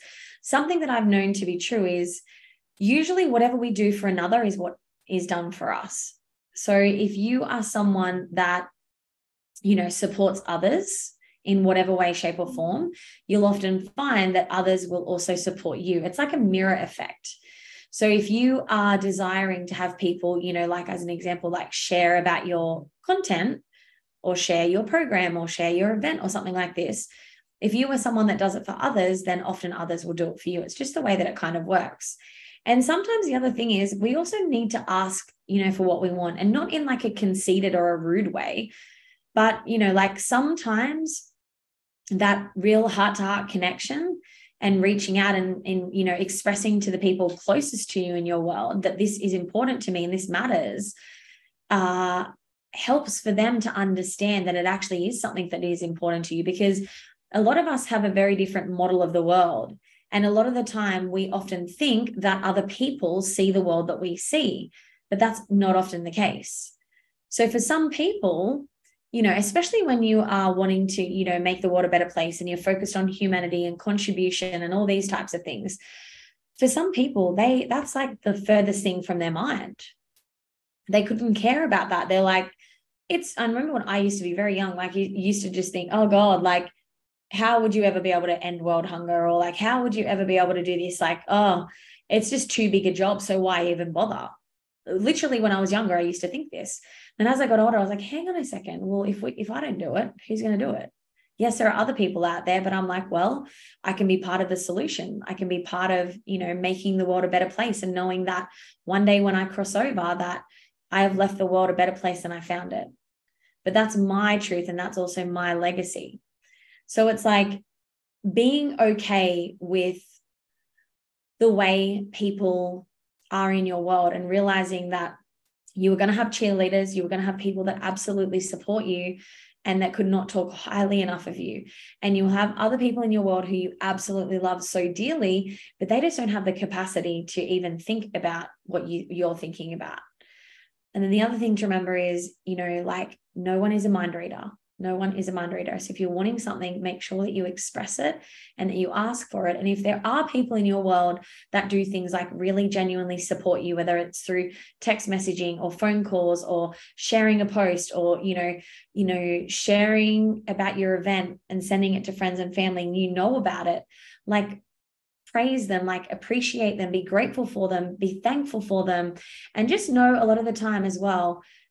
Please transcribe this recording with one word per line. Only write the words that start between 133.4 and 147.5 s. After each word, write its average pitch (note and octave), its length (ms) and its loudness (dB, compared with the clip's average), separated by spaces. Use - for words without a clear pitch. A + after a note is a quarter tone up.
who F#3 120 -2
you F#3 260 -4
absolutely F#3+ 560 -2
love F3+ 260 -2
so F3 260 -2
dearly, G3 680 -2
but F#3+ 120 -2
they A#3 100 4
just E4 160 0
don't A#3 140 -2
have G3+ 160 -2
the F#3 60 0
capacity F3 760 -4
to F3+ 140 -4
even F3+ 360 -2
think G#3+ 380 -6
about E3+ 300 -4
what F3 240 -6
you, E3+ 220 -6
you're E3+ 260 -2
thinking E3 380 -12
about. - 260 -12
And G3 120 0
then G3 60 0
the G#3 120 4
other A#3 160 0
thing A3 180 2
to G#3 100 -2
remember F#3 300 0
is, F3+ 380 -2
you F#3 120 -4
know, F3 280 -4
like, F3+ 320 -6
no F#3 240 0
one G#3 100 2
is G#3 140 0
a G#3+ 40 2
mind F3 280 0
reader. F3 340 -10
No F#3 160 -2
one F#3+ 200 -2
is F#3+ 120 -4
a F#3+ 40 -6
mind F3 200 -4
reader. F3+ 260 -6
So - 140 -12
if - 80 -8
you're F#3 100 0
wanting G3+ 300 -2
something, F3+ 420 -8
make F3+ 180 -6
sure F#3+ 220 -6
that G#3 100 -4
you F#3+ 120 -2
express - 560 -8